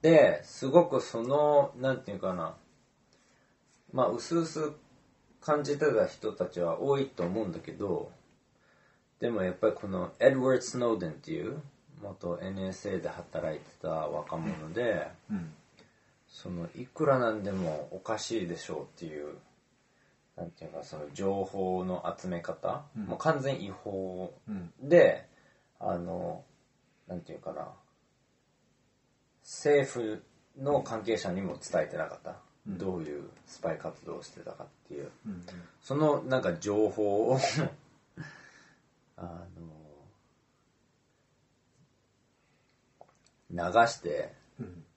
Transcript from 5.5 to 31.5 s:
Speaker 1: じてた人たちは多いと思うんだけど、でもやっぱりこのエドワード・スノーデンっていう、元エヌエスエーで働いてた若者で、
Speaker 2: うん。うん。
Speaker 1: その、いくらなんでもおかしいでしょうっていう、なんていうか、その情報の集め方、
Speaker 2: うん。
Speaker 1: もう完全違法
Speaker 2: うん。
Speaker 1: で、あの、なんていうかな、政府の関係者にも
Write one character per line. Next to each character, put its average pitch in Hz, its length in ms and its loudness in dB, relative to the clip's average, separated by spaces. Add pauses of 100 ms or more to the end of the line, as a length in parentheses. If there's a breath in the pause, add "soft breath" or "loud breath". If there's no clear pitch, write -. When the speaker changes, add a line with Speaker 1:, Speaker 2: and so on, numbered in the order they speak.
Speaker 1:
じ 143 160 -2
て 151 120 4
た 107 140 6
人 - 260 -4
た 90 140 -2
ち 90 160 -6
は 85 180 0
多 139 200 4
い 135 80 0
と - 160 -6
思 98 200 0
う 95 40 -2
ん 85 40 -6
だ 82 80 -8
け - 120 -12
ど、 87 400 -4 (1080 soft breath)
で 120 100 0
も 104 140 0
や 90 80 0
っ - 40 -6
ぱ 110 120 2
り 107 60 4
こ - 140 -8
の 90 320 -4
エ 131 120 8
ド 131 120 2
ワ 131 100 6
ー - 40 6
ド・ 127 40 0
ス - 160 -6
ノ 120 180 4
ー 92 40 -6
デ 87 80 -4
ン 78 40 -6
っ - 40 -12
て - 160 -12
い 107 160 -4
う、 143 140 -6 (400)
元 90 400 -6
エ 95 100 -6
ヌ 95 140 -4
エ 95 60 -4
ス 101 180 -8
エ 95 40 -2
ー 87 80 -2
で - 80 -4
働 82 460 -6
い 76 40 -10
て - 60 -18 (160)
た 80 80 -4
若 78 480 -4
者 82 360 -6
で、 101 340 0 (220)
Speaker 2:
う 107 40 -4
ん。 - 20 -2
う 92 40 -4
ん。 80 140 -10 (720 soft breath)
Speaker 1:
そ - 220 -14
の、 85 260 -6
い 127 100 -10
く 151 200 -2
ら 131 140 6
な 117 120 2
ん 107 120 -4
で 98 80 -4
も 82 400 -4
お 92 80 -10
か 110 180 -4
し 110 260 -2
い 85 40 -4
で 85 100 -6
し - 140 -10
ょ 80 40 -6
う 73 80 -6
っ - 20 -10 (120)
て 85 80 -12
い 76 160 -10
う、 73 140 -12 (1000 soft breath)
な 85 80 -8
ん 85 60 -14
て - 120 -20
い 80 40 -14
う 80 40 -14
か、 78 120 -12
そ 78 140 -14
の 73 160 -12
情 98 300 -2
報 92 400 -2
の 90 340 -4
集 92 120 -8
め 87 100 -4
方、 95 460 -6 (100)
Speaker 2:
う 110 60 -8
ん。 101 40 -6
Speaker 1:
も - 100 -6
う - 20 -12
完 156 240 2
全 135 200 -2
違 101 80 -8
法 92 640 -6 (140)
Speaker 2:
う 107 40 -10
ん。 90 200 -8 (100)
Speaker 1:
で、 135 460 6 (520 soft breath)
あ 92 180 -2
の、 87 460 -6 (640)
な 90 80 -10
ん 85 60 -10
て 80 120 -16
い - 20 -12
う 73 40 -14
か 76 140 -10
な、 - 200 -10 (1700)
政 143 460 4
府 110 340 -6 (340)
の 135 240 0
関 110 220 -6
係 110 140 2
者 95 140 -4
に 95 100 -2
も 78 160 -6